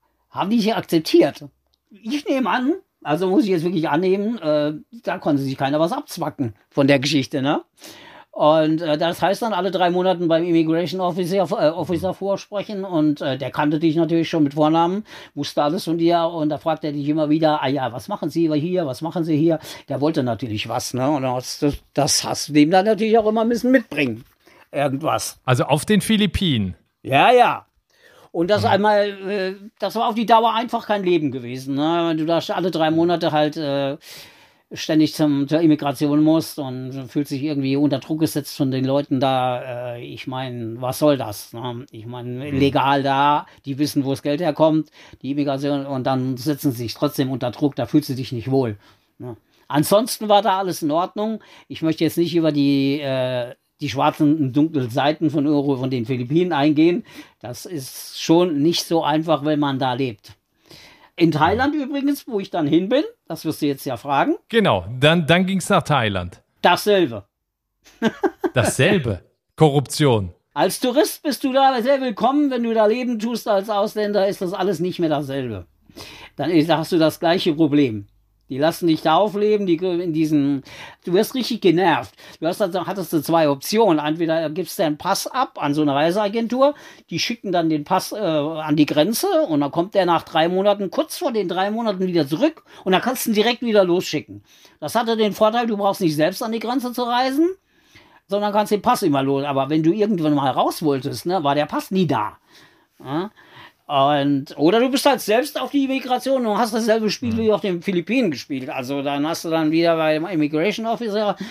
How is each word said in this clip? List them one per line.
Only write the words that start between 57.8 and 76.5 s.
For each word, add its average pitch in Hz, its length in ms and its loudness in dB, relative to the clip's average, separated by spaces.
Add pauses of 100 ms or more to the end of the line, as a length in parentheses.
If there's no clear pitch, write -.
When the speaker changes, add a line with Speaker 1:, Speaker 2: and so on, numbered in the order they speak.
Speaker 1:
schon 165 400 2
nicht 170 240 0
so 165 160 0
einfach, 151 420 0
wenn 151 140 0
man 139 200 0
da 127 160 -2
lebt. 127 420 -6 (800)
In 165 160 4
Thailand 208 420 2
übrigens, 285 540 -4
wo 220 120 -4
ich 185 100 -10
dann 170 160 -2
hin 170 220 2
bin, 262 140 2 (240)
das - 180 -12
wirst 160 180 -6
du 151 40 2
jetzt 139 180 -4
ja 127 120 -6
fragen. 147 400 0 (120)
Speaker 2:
Genau, 151 360 2 (160)
dann, 156 260 4
dann 175 200 4
ging's 190 220 -2
nach 180 140 4
Thailand. 104 600 -2 (200)
Speaker 1:
Dasselbe. 185 640 2 (760)
<laughs> - 40 0 (500)
Speaker 2:
Dasselbe? 131 680 0 (340)
Korruption. 135 760 2 (220)
Speaker 1:
Als 208 260 0
Tourist 254 420 0
bist 285 220 -4
du 262 80 -2
da 269 300 4
sehr 269 180 2
willkommen. 262 500 0
Wenn 247 120 -2
du 226 120 0
da 220 120 4
Leben 240 320 0
tust 226 300 -4
als 202 220 0
Ausländer, 202 580 0
ist 190 120 -4
das 180 120 -4
alles 190 280 -2
nicht 180 180 -4
mehr 170 100 0
dasselbe. 135 580 -4 (680)
Dann 143 140 -4